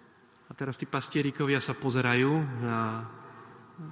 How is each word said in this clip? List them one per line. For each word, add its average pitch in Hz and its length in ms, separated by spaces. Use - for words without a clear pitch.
A - 60
teraz 135 240
tí - 80
pastierikovia 139 800
sa 139 80
pozerajú 123 580
na 113 480